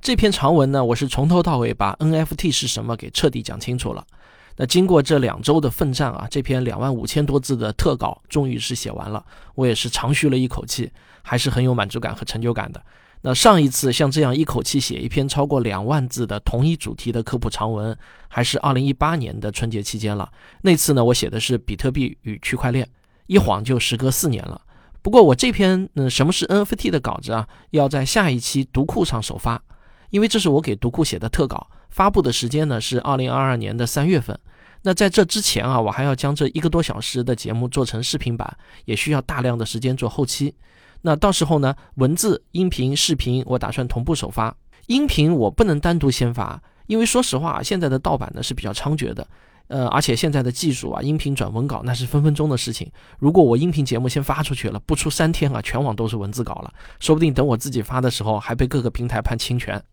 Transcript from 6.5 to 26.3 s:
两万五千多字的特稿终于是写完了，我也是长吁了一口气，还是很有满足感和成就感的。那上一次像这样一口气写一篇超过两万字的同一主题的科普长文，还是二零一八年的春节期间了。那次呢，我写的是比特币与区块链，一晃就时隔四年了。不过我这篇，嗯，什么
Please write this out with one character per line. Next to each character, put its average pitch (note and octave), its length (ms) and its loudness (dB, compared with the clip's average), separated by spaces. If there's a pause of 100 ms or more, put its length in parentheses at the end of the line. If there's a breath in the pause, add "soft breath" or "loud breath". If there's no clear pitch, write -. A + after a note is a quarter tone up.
两 A#2+ 160 -4
万 C3+ 160 -2
五 A#2 140 -6
千 D3+ 180 0
多 C#3+ 140 2
字 C3 160 -2
的 A2+ 160 -2
特 - 240 2
稿 - 320 -6
终 C#3+ 220 0
于 A#2+ 100 -4
是 B2 160 -6
写 - 160 -8
完 G2 180 -10
了， G#2+ 160 -8 (300 loud breath)
我 C3 100 0
也 A#2+ 80 4
是 G#2+ 140 -2
长 B2 260 -2
吁 D3+ 140 2
了 C3 100 2
一 C3 80 2
口 - 200 -6
气， - 260 -6 (300 soft breath)
还 - 160 -4
是 C3+ 120 0
很 B2 140 2
有 B2+ 100 4
满 G#2 140 0
足 A#2 140 -6
感 A2 120 -6
和 G#2+ 120 -10
成 - 160 -8
就 A#2+ 120 0
感 G#2+ 160 -6
的。 - 140 -16 (420 soft breath)
那 C3 80 0
上 F#3+ 280 6
一 C#3+ 80 6
次 B2+ 240 0
像 C#3 180 2
这 D3+ 80 0
样 C3 160 2
一 D#3 80 2
口 C#3 180 0
气 - 200 -2
写 - 180 -4
一 B2 80 -6
篇 C3+ 180 0
超 C#3 200 0
过 C#3 160 0
两 G2+ 240 -2
万 C#3 240 0
字 A#2+ 180 -4
的 G2+ 140 -4
同 B2 240 0
一 E3 100 2
主 - 180 -10
题 - 160 -8
的 A2+ 140 -2
科 B2+ 140 -4
普 A#2 120 -2
长 G#2+ 220 -4
文， A2 260 -4 (300 loud breath)
还 - 160 -2
是 - 160 -2
二 C#3+ 140 0
零 C3 120 0
一 C#3 60 0
八 D3+ 240 0
年 B2 240 -6
的 G#2 100 -6
春 A2+ 220 -4
节 G#2+ 100 -4
期 - 160 -8
间 G#2 160 -2
了。 G2+ 160 -6 (320 loud breath)
那 E3 140 6
次 D3+ 180 2
呢， B2 120 4
我 B2 80 6
写 - 160 0
的 A2 100 -4
是 A#2+ 180 0
比 - 160 -4
特 C3 160 -2
币 C3+ 340 -4
与 G#2+ 180 -8
区 - 160 -4
块 B2+ 120 0
链， B2+ 160 0 (420)
一 F#3 100 4
晃 A2 260 2
就 B2 160 0
时 - 160 -2
隔 C3 160 0
四 - 160 0
年 - 180 -2
了。 - 160 -12 (400 soft breath)
不 - 80 -2
过 A#3 140 10
我 D3 100 8
这 A#3 200 2
篇， F#3 420 4
嗯， C3+ 140 0
什 C3+ 180 2
么 F3+ 60 2